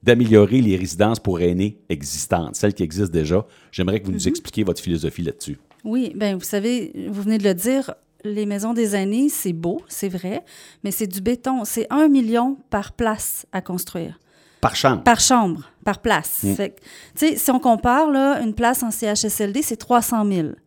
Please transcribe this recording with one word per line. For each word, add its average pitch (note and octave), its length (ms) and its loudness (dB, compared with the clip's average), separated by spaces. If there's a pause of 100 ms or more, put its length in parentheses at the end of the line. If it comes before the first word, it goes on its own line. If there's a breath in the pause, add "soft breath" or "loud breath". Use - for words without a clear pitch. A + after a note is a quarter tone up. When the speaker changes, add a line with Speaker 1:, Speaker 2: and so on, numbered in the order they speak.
Speaker 1:
d'améliorer A2+ 600 6
les G2+ 160 4
résidences F#2+ 420 0
pour F2+ 220 -2
aînés F2+ 360 0 (120)
existantes, D2+ 680 -4
celles G2+ 180 0
qui - 100 -2
existent F2 280 -4
déjà. E2 340 0 (260 soft breath)
J'aimerais F#2+ 280 -2
que G2+ 60 -10
vous F#2+ 80 -4
nous - 80 -4
Speaker 2:
Mhm. - 80 0
Speaker 1:
expliquiez C#4+ 340 -4
votre F2+ 180 -2
philosophie E2 420 -4
là-dessus. D2 360 -10 (240)
Speaker 2:
Oui, A#3 320 -4
ben, G3+ 220 -2
vous F3+ 80 -10
savez, G#3+ 480 -4 (160)
vous G3+ 120 -8
venez G#3+ 160 0
de G3 60 -2
le G3 100 4
dire, B3+ 400 -2 (300)
les G#3 220 -4
maisons G#3 280 -4
des A3 220 0
aînés, G#3 340 2
c'est F#3+ 240 -4
beau, E3+ 340 -4
c'est - 220 -6
vrai, F#3 340 -8 (400 loud breath)
mais G3+ 80 -4
c'est G#3+ 160 -4
du F#3+ 140 -8
béton. A#3+ 440 -2
C'est - 240 -4
un D4+ 200 4
million B3 480 2 (120)
par G3+ 240 -4
place - 580 -4
à F#3 100 -4
construire. F3+ 580 -8 (420 soft breath)
Speaker 1:
Par - 140 0
chambre. - 280 2
Speaker 2:
Par A3+ 160 6
chambre, G3 520 2 (140)
par G3+ 140 -4
place. F#3 440 -2
Speaker 1:
Mm. G3 120 2
Speaker 2:
Fait G3+ 160 -4
que, - 80 -20 (380 loud breath)
tu D#4 120 2
sais, D4 80 -2
si - 140 -2
on B3 80 2
compare, B3 520 2
là, C4+ 300 2
une A3 120 -2
place A#3+ 300 0
en A3+ 80 -4
C - 160 -6
H G#3 180 0
S G3+ 160 -4
L G3+ 120 -2
D, C#4 80 -2
c'est A#3 160 -4
trois A#3+ 240 2
cent G#3+ 240 -2
mille F3+ 300 -2 (120)